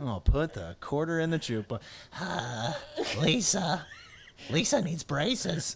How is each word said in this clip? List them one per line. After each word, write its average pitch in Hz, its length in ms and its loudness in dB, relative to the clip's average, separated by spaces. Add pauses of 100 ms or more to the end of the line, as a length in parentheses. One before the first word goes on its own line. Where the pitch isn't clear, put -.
Oh, 117 220 -2
put 156 300 4
the 156 260 -8
quarter 165 400 0
in 160 100 4
the 165 80 4
jukebox. 113 420 -2 (400)
Uh, 123 520 -2 (480)
Lisa. 175 640 2 (640)
Lisa 220 320 4
needs 156 200 -2
braces. 165 720 0